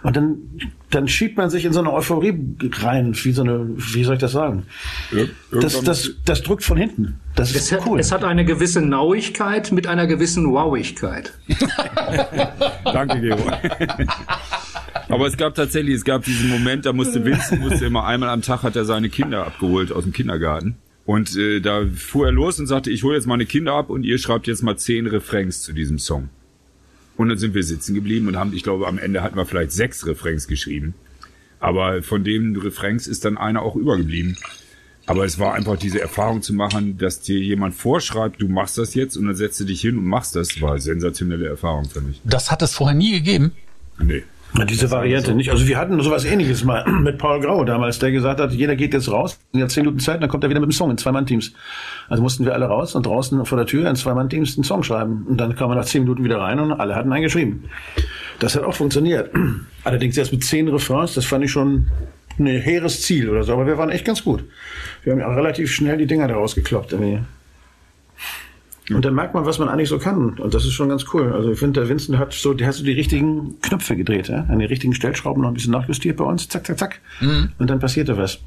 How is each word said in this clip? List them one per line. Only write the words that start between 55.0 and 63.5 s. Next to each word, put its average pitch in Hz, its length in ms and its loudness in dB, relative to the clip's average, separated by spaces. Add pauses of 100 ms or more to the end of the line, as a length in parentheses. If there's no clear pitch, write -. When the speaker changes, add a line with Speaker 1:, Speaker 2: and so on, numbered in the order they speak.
Speaker 1:
Und 127 100 2
dann 117 180 0
kam 127 140 0
er 123 60 2
nach 120 80 0
zehn 135 180 2
Minuten 127 220 2
wieder 113 140 2
rein 101 220 0
und 151 120 0
alle 101 220 -2
hatten 131 180 0
einen 151 120 2
geschrieben. 151 400 0 (760)
Das - 160 0
hat 147 80 2
auch - 100 -2
funktioniert. 143 560 2 (280)
<clears throat> - 260 -16
Allerdings 123 320 2
erst 135 160 2
mit 127 120 0
zehn 160 240 2
Refrains, 147 460 2
das 127 120 0
fand 139 180 2
ich 135 60 0
schon 139 380 4 (500)
ein 147 80 4
hehres 147 560 0
Ziel 135 260 2
oder 110 140 2
so, 110 100 0